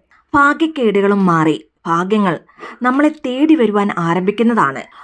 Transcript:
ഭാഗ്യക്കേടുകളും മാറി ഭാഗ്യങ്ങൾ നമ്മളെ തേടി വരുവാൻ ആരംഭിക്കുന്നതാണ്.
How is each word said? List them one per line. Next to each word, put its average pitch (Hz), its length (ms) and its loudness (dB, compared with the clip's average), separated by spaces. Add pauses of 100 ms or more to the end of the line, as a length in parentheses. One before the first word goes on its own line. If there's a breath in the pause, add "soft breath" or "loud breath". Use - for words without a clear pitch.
(360 soft breath)
ഭാഗ്യക്കേടുകളും 254 920 2
മാറി 160 400 0 (220)
ഭാഗ്യങ്ങൾ 185 520 -2 (420 loud breath)
നമ്മളെ 269 280 2
തേടി 294 460 0
വരുവാൻ 208 420 0
ആരംഭിക്കുന്നതാണ്. 185 840 0 (200 loud breath)